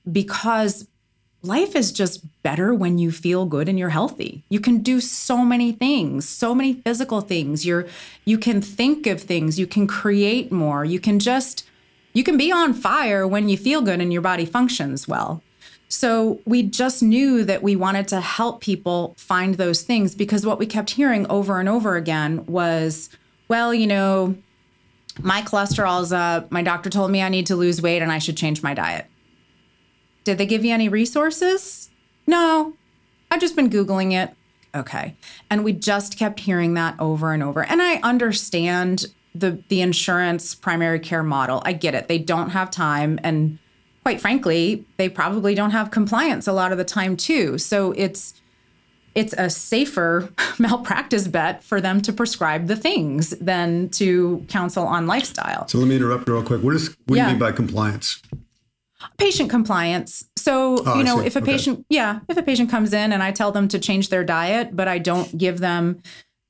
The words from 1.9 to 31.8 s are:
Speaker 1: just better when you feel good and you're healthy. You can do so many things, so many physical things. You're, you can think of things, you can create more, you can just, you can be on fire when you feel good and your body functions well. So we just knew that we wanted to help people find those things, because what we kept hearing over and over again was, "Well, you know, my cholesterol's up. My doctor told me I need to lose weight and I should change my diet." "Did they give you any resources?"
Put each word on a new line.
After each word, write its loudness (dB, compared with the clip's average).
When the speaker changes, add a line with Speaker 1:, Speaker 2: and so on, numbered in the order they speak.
Speaker 1:
just -2
better 0
when 2
you 2
feel 0
good -2
and 0
you're -2
healthy. -4
You 0
can 2
do 0
so 0
many 2
things, -2
so -2
many 2
physical -2
things. -2
You're, 0
you 4
can 2
think 0
of 0
things, 0
you -2
can 0
create 0
more, 0
you -2
can 2
just, -2
you 2
can 2
be 2
on 4
fire 0
when 0
you 2
feel 0
good 0
and 0
your 0
body 0
functions -2
well. -4
So 0
we 2
just 0
knew 4
that 0
we 2
wanted 0
to -2
help -2
people -2
find 0
those 0
things, 0
because 0
what 0
we -2
kept -4
hearing 0
over 0
and 0
over 0
again -2
was, -2
"Well, 0
you 2
know, 2
my 0
cholesterol's 0
up. 0
My -2
doctor -2
told 0
me 2
I 0
need 0
to 2
lose 2
weight 2
and 0
I 0
should -4
change -2
my -2
diet." -4
"Did 0
they 0
give 0
you 2
any 2
resources?" 0